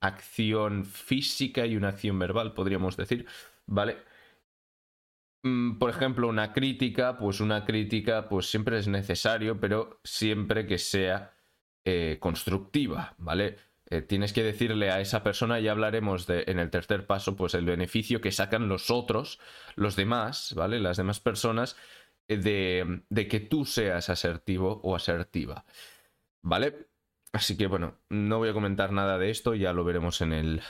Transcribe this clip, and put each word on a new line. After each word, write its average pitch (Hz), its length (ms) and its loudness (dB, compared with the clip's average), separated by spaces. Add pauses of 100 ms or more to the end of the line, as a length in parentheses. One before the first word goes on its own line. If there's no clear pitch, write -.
acción 104 840 0
física 131 840 -2
y 113 100 0
una 101 120 2
acción 98 300 -2
verbal, 104 360 0
podríamos 95 420 0
decir, 120 300 -2 (400)
¿vale? 104 320 0 (1500)
Mm, 123 340 0
por 120 120 4
ejemplo, 123 380 0
una 107 240 0
crítica, 127 680 0
pues 101 220 0
una 107 240 2
crítica, 107 640 0
pues 95 220 0
siempre 110 280 0
es 104 100 0
necesario, 101 720 0
pero 104 440 0
siempre 107 640 0
que 92 120 0
sea, 95 540 0 (520)
eh, 85 360 0
constructiva, 92 1000 -2
¿vale? 85 380 -2 (340)
Eh, 82 120 0
tienes 101 300 0
que 117 100 2
decirle 107 480 2
a 95 100 2
esa 104 220 -2
persona, 113 380 2
ya 107 120 2
hablaremos 104 540 0
de, 87 200 2
en 92 120 0
el 85 120 0
tercer 92 360 0
paso, 98 300 0
pues 92 180 0
el 87 120 2
beneficio 92 540 0
que - 120 0
sacan 110 360 0
los 95 220 -2
otros, 120 500 0 (360)
los 101 200 0
demás, 110 600 0
¿vale? 101 240 0
Las 90 160 0
demás 98 240 0
personas, 113 560 0 (520)
eh, 107 100 0
de, 92 720 2
de 104 180 0
que 107 120 0
tú 143 240 0
seas 95 460 0
asertivo 92 760 0
o 92 120 2
asertiva, 85 680 -4 (800)
¿vale? 98 460 0 (440)
Así 107 240 0
que, 101 100 2
bueno, 90 320 -2 (120)
no 104 280 0
voy 113 120 0
a - 20 -2
comentar 98 400 0
nada 98 240 2
de 95 140 2
esto, 113 240 -2
ya 92 180 0
lo 87 120 0
veremos 87 360 0
en 80 140 0
el 80 360 0